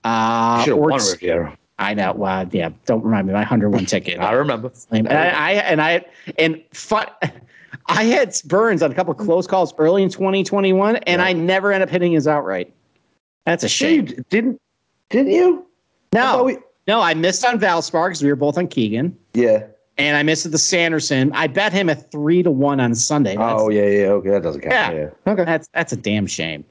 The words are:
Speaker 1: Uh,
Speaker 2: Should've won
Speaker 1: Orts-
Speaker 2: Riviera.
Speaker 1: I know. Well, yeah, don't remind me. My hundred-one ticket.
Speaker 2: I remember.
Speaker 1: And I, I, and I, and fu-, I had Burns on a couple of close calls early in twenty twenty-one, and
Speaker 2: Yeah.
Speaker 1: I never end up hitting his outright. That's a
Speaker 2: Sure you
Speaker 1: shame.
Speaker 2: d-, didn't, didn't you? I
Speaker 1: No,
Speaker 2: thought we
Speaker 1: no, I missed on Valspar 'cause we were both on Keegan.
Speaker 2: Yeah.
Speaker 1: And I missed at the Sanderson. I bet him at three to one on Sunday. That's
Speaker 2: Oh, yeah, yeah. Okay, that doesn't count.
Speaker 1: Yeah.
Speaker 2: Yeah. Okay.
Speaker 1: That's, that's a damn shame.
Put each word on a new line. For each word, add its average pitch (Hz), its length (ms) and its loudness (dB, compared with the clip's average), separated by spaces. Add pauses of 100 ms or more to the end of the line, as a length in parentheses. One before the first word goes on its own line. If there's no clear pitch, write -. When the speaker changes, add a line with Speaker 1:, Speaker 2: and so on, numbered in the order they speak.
Speaker 1:
Uh, 113 580 0
Speaker 2:
Should've 127 160 2
won 151 140 2
Speaker 1:
Orts- 110 180 0
Speaker 2:
Riviera. 85 480 -4 (200)
Speaker 1:
I 101 140 -2
know. 98 240 -2
Well, 95 360 -4
yeah, 85 180 -2 (160)
don't 110 180 0
remind 104 220 0
me. 95 80 -2
My 104 100 0
hundred-one 104 400 0
ticket. 90 340 -4
Speaker 2:
I 98 140 -2
remember. 127 400 -2 (200)
Speaker 1:
And 110 160 0
I, 156 200 2
I, 151 240 0
and 180 300 0
I, 170 240 0 (320)
and 160 240 0 (100)
fu-, - 240 -4 (920)
I 202 160 0
had 240 300 2 (120)
Burns 190 360 2
on 151 80 2
a 131 40 -10
couple 175 180 -2
of - 60 -8
close 185 280 0
calls 190 300 0
early 156 260 2
in 190 60 2
twenty 190 340 -2
twenty-one, 196 540 2
and 180 240 -2
Speaker 2:
Yeah. 180 60 2
Speaker 1:
I 185 80 0
never 185 380 0
end 190 100 0
up 180 80 -2
hitting 175 220 0
his 151 140 2
outright. 98 460 -2 (720)
That's 170 180 -2
a - 60 -4
Speaker 2:
Sure - 220 0
you 330 60 6
Speaker 1:
shame. 254 100 2
Speaker 2:
d-, 127 240 -12
didn't, 233 300 -2 (500)
didn't 277 220 2
you? 359 340 2 (480)
I - 20 4
Speaker 1:
No, 233 60 4
Speaker 2:
thought 254 240 2
we 247 100 0 (300)
Speaker 1:
no, 214 160 2
I 170 100 2
missed 170 320 0
on 240 160 2
Valspar 175 480 0
'cause 160 140 -4
we 143 80 4
were 143 60 2
both 143 200 0
on 180 120 -2
Keegan. 120 460 -2 (200)
Speaker 2:
Yeah. 110 300 4 (340)
Speaker 1:
And 147 180 2
I 147 60 2
missed 156 240 0
at 160 60 -6
the 156 60 -2
Sanderson. 156 760 0
I 156 120 0
bet 190 280 0
him 190 160 2
at - 200 -6
three 156 320 2
to 175 80 2
one 139 300 0
on 120 140 2
Sunday. 113 420 0
That's 113 240 0
Speaker 2:
Oh, 110 100 2
yeah, 104 160 2
yeah. 101 220 2
Okay, 98 220 0
that 98 120 2
doesn't 76 200 -6
count. 254 320 0
Speaker 1:
Yeah. - 140 -6 (180)
Speaker 2:
Yeah. 196 60 0
Okay. 190 120 0
Speaker 1:
That's, 160 300 -2
that's 165 180 -4
a 117 40 -6
damn 104 300 -2
shame. 80 440 -8